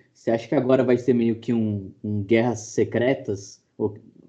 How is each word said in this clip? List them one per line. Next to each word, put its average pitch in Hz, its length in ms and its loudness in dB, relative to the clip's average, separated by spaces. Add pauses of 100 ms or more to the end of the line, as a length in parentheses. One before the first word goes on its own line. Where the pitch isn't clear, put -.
(140)
você - 160 -6
acha 113 180 0
que - 60 -4
agora 131 300 2
vai 117 120 4
ser - 180 2
meio 117 260 2
que - 120 -6
um, 107 400 -2 (120)
um 104 180 -2
Guerras 113 380 2
Secretas, 113 1040 -4 (120)
ou, 107 220 -4 (320)